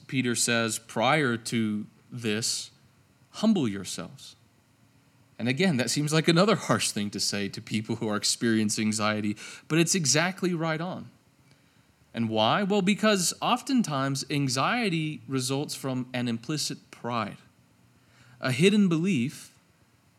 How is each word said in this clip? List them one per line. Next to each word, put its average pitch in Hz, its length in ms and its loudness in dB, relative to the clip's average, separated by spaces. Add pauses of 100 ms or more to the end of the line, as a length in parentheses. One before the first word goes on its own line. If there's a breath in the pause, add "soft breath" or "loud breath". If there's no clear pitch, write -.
Peter 123 280 0
says, 117 440 0
prior 127 600 2
to 107 480 -2 (240)
this, 113 600 -4 (600)
"Humble 202 380 2
yourselves." 95 680 -10 (1040)
And 113 100 -2
again, 139 300 2
that 120 120 0
seems 147 220 -2
like 156 160 4
another 180 280 6
harsh - 340 0
thing 104 200 -4
to 98 100 -6
say 101 280 -2
to 104 140 -10
people 110 340 -4
who 110 120 -4
are 104 80 0
experiencing 110 720 0
anxiety, 107 480 -2 (300 loud breath)
but 156 120 2
it's 170 160 2
exactly 180 580 0
right 160 300 -2
on. 131 260 -8 (1040 soft breath)
And 117 160 -2
why? 113 340 4
Well, 202 200 2
because 196 580 2
oftentimes 156 880 0
anxiety 156 1000 -2
results 135 480 -2
from 127 380 -4
an 123 160 -2
implicit 127 600 -6
pride, 113 480 -4 (1000 soft breath)
a 131 120 -2
hidden 196 360 6
belief 160 600 0 (680)